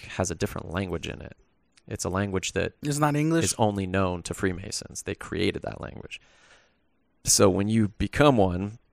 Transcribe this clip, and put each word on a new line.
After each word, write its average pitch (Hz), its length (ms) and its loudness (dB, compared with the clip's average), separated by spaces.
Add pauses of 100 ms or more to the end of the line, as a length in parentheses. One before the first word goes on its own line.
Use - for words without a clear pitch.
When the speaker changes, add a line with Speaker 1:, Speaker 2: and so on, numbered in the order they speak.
(180)
Speaker 1:
has 90 120 0
a 85 60 -4
different - 380 -6
language 87 340 -4
in - 140 -10
it. - 160 -16 (500)
It's - 160 -8
a 87 60 -2
language 95 420 -2
that 90 220 -2 (100)
Speaker 2:
It's 143 160 -2
not 147 160 2
English? 160 300 2
Speaker 1:
is - 120 0
only 101 300 0
known 92 360 0
to - 100 -6
Freemasons. - 680 -6
They 98 120 -6
created - 460 -2
that - 180 -8
language. - 400 -12 (1040)
So 104 260 6
when 101 200 2
you 110 200 4
become 135 460 4
one 98 440 2 (140)